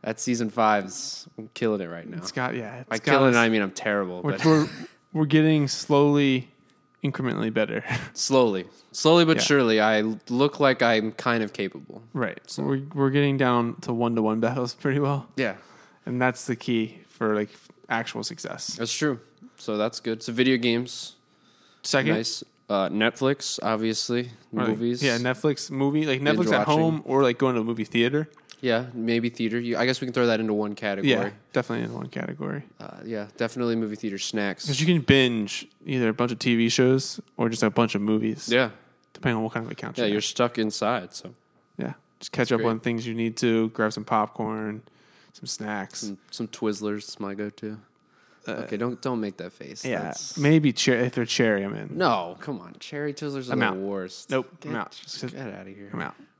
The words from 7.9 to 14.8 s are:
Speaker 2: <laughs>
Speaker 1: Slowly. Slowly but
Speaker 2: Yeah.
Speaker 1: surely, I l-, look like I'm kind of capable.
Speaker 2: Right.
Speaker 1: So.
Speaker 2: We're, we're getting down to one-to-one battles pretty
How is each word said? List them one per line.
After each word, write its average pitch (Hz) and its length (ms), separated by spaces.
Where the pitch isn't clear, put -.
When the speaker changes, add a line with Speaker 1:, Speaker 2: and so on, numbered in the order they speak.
Speaker 2:
<laughs> - 140
Speaker 1:
Slowly. 113 520
Slowly 165 320
but 160 120
Speaker 2:
Yeah. - 60
Speaker 1:
surely, 120 360
I 107 220
l-, 110 260
look 135 320
like 135 220
I'm 110 300
kind 117 320
of 101 100
capable. - 480
Speaker 2:
Right. 117 340
Speaker 1:
So. - 160
Speaker 2:
We're, 139 180
we're 139 160
getting 143 260
down 120 440
to 127 120
one-to-one 113 460
battles 123 340
pretty 139 260